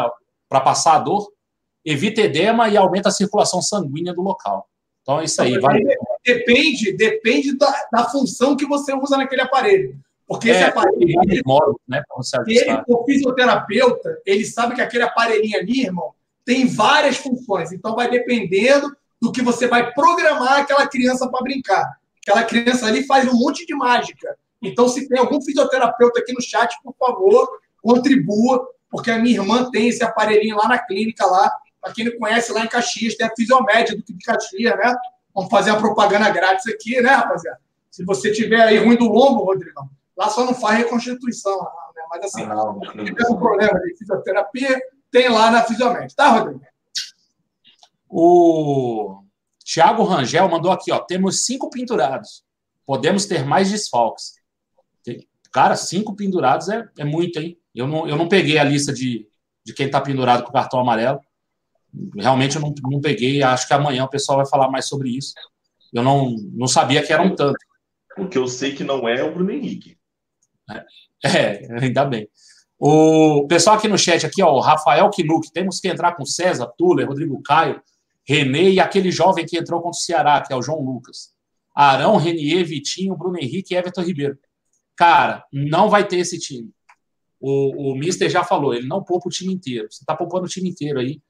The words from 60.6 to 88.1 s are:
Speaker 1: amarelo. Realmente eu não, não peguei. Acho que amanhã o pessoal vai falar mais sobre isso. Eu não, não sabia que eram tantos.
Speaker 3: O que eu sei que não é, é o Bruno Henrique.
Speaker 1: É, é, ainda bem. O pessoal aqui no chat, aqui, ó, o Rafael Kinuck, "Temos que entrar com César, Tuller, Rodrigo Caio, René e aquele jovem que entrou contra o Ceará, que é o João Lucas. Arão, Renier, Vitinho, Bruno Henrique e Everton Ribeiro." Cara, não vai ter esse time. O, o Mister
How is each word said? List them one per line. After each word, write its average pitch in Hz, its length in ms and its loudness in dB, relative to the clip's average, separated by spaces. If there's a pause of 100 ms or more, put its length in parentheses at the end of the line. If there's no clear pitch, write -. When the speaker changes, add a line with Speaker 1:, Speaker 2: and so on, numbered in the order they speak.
Speaker 1:
amarelo. 123 400 0 (1000)
Realmente 131 400 0
eu 151 40 -6
não, 147 120 -6 (100)
não 139 180 -4
peguei. 139 400 -2
Acho 127 260 0
que - 60 0
amanhã 139 300 0
o 135 60 -4
pessoal 139 280 -2
vai 139 100 0
falar 135 220 2
mais 131 180 -6
sobre 135 220 -6
isso. 131 240 -8 (600)
Eu 117 100 -2
não, 135 320 2 (180)
não 120 140 -4
sabia 139 360 2
que - 100 -6
eram 175 220 2
tantos. - 280 -2 (540)
Speaker 3:
O - 100 -8
que - 100 -6
eu 131 100 0
sei 135 280 -6
que - 80 -10
não 131 240 -4
é, 120 120 -2
é 143 40 -4
o 151 100 -6
Bruno 185 180 -4
Henrique. - 460 -10 (720)
Speaker 1:
É, 110 160 -16 (380)
é, 113 440 -2 (140)
ainda 131 240 0
bem. 113 240 -6 (480)
O 156 720 4
pessoal 170 300 4
aqui 220 100 -2
no 196 100 2
chat, 165 280 0
aqui, 190 160 -4
ó, 170 120 6
o 131 60 2
Rafael 156 500 4
Kinuck, 160 440 -2
"Temos 185 260 -4
que - 80 -4
entrar 170 280 -2
com 135 100 -12
César, 156 420 -2 (100)
Tuller, 165 300 2
Rodrigo 139 360 -6
Caio, 147 380 0 (460)
René 147 440 2
e 190 80 4
aquele 185 320 2
jovem 165 340 0
que 170 120 -6
entrou 165 240 -4
contra 170 160 -8
o - 40 -8
Ceará, 147 400 2
que - 120 -14
é - 20 -2
o 127 60 -4
João 151 200 -6
Lucas. 131 500 -12 (440)
Arão, 143 420 4
Renier, 165 480 0
Vitinho, 160 500 -6
Bruno 175 220 -6
Henrique 165 360 -8
e 180 40 -2
Everton 180 240 -6
Ribeiro." 143 360 -6 (580)
Cara, 139 560 4
não 151 380 0
vai 196 180 4
ter 185 100 -4
esse 175 220 -4
time. 120 300 -14 (720)
O, 139 520 -2
o 127 40 -8
Mister 170 340 -2